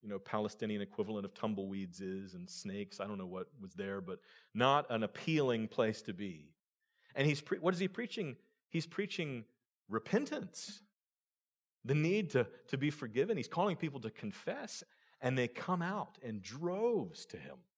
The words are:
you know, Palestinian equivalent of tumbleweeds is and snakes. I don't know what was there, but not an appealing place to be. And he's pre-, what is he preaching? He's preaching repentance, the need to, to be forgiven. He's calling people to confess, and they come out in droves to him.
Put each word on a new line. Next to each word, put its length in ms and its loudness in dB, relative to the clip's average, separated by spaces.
you 80 -12
know, 80 -4
Palestinian 640 -2
equivalent 440 -2
of 100 -8
tumbleweeds 640 -2
is 320 -6
and 160 -10
snakes. 500 -6
I 60 0
don't 120 -4
know 100 -4
what 200 -6
was 120 -12
there, 280 -4
but 180 -8
not 340 6
an 140 2
appealing 640 2
place 360 2
to 100 -6
be. 400 -8
And 120 4
he's 140 2
pre-, 180 -2
what 160 4
is 40 -4
he 80 2
preaching? 500 -4
He's 180 0
preaching 580 -2
repentance, 920 0
the 100 4
need 340 4
to, 180 6
to 80 0
be 140 4
forgiven. 440 2
He's 140 -2
calling 260 2
people 260 -4
to 80 -4
confess, 760 -6
and 180 2
they 120 4
come 320 0
out 400 -4
in 180 -6
droves 880 0
to 100 -10
him. 200 -12